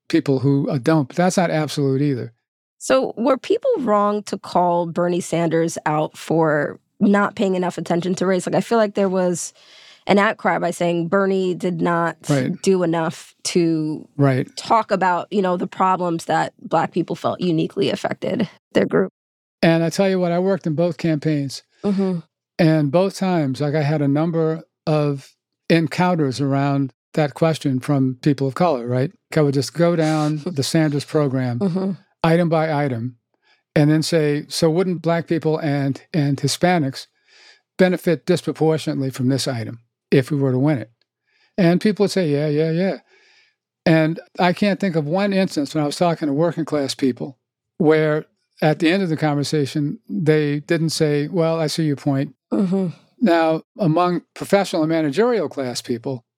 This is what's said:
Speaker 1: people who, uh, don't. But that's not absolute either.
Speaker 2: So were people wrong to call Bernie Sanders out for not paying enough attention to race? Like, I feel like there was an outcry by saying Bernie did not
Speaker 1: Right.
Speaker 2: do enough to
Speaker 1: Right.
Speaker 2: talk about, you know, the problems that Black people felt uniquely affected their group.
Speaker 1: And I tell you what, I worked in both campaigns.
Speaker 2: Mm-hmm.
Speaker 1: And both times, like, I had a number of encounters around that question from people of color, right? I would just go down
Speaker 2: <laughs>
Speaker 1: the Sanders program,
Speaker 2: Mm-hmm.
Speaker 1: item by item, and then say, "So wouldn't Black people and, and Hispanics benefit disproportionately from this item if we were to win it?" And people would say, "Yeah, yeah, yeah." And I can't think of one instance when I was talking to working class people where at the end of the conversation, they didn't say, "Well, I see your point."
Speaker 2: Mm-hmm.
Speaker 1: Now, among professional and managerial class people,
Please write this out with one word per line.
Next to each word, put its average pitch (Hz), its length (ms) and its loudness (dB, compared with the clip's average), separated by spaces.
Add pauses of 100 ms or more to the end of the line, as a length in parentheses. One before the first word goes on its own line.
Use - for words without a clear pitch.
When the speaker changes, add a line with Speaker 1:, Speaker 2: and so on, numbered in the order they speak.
Speaker 1:
people 147 320 0
who, 139 280 2
uh, 156 100 -2
don't. 151 300 2
But - 80 -20
that's 180 200 0
not 170 140 0
absolute 143 520 -2
either. 123 300 -4 (460)
Speaker 2:
So - 380 0
were 269 220 0
people - 400 -2
wrong 208 460 0
to - 120 -8
call 175 500 0
Bernie 175 340 -2
Sanders 165 640 0
out 151 320 -2
for 156 600 0 (220)
not 202 340 2
paying 190 200 0
enough 180 240 -4
attention 175 380 -2
to 180 100 -2
race? 185 200 0
Like, 160 100 -2
I 180 40 2
feel 233 180 0
like 214 160 0
there 196 140 0
was 180 460 -2 (520)
an 196 120 4
outcry 202 400 0
by 175 120 -2
saying 170 380 -2
Bernie 190 460 0
did 170 260 -4
not 170 360 0 (120)
Speaker 1:
Right. 143 340 -2
Speaker 2:
do 190 200 2
enough 165 520 -2 (100)
to 160 640 -2 (120)
Speaker 1:
Right. 139 280 2 (100)
Speaker 2:
talk - 340 0
about, 180 400 0
you 208 100 -2
know, 180 160 0
the 185 100 -6
problems 180 600 -2
that 160 340 -2
Black 165 320 -2
people 165 240 -4
felt - 240 -4
uniquely 165 500 0
affected - 580 -4 (240)
their - 140 2
group. 190 240 0 (520)
Speaker 1:
And 165 200 4
I 165 60 0
tell 196 220 0
you 190 100 0
what, 175 120 0
I 175 80 0
worked 185 260 0
in 160 80 -2
both 165 240 -2
campaigns. 147 640 -2 (220)
Speaker 2:
Mm-hmm. 190 340 0 (400)
Speaker 1:
And 156 340 2
both 185 240 0
times, 156 460 -2
like, 147 120 -2
I 156 80 0
had 147 200 0
a 143 60 0
number 160 540 0 (240)
of 147 480 -2 (360)
encounters 165 720 2
around 139 520 0 (220)
that 147 200 0
question 143 460 0
from 135 400 0
people 139 260 0
of 131 80 -4
color, 143 320 0
right? 127 240 0 (240)
I 160 60 2
would 143 140 2
just 135 200 -2
go 170 220 2
down 156 460 0
Speaker 2:
<laughs> - 40 -8
Speaker 1:
the 143 160 -4
Sanders 151 420 0
program, 127 560 0
Speaker 2:
Mm-hmm. 190 320 -2 (300)
Speaker 1:
item 165 260 4
by 156 360 0
item, 127 320 -4 (580)
and 151 160 6
then 156 120 4
say, 151 460 0
"So - 220 2
wouldn't 175 320 -2
Black 165 240 -2
people 160 320 -2
and, 139 420 -2 (120)
and 143 260 0
Hispanics 151 680 0 (680)
benefit 180 480 2
disproportionately 156 880 -2
from 127 180 -2
this 135 200 0
item 117 320 -6 (320)
if 139 180 2
we 151 80 -2
were 139 140 0
to 127 60 0
win 143 200 2
it?" - 140 -12 (640)
And 175 220 4
people 208 240 0
would 185 80 2
say, 185 180 0
"Yeah, 143 180 0
yeah, 156 220 0
yeah." 165 280 -2 (880)
And 160 360 2 (180)
I 180 140 2
can't 190 280 0
think 190 160 -2
of 151 100 -2
one 196 260 0
instance 180 420 -2
when 156 80 0
I 147 40 0
was 143 100 -4
talking 165 320 0
to 139 40 0
working 160 320 0
class 139 300 -2
people 135 440 -4 (400)
where 156 480 2 (360)
at 151 160 4
the 160 120 2
end 196 120 2
of 185 60 0
the 156 80 0
conversation, 147 800 -2 (100)
they 151 520 0
didn't 165 300 0
say, 147 380 0
"Well, 165 320 0
I 156 60 0
see 160 180 -2
your 147 120 0
point." 139 380 -2 (180)
Speaker 2:
Mm-hmm. 190 360 0 (320)
Speaker 1:
Now, 165 420 2 (160)
among 175 440 0 (120)
professional 185 480 0
and 156 80 0
managerial 165 580 0
class 127 340 -6
people, 123 420 -6 (140)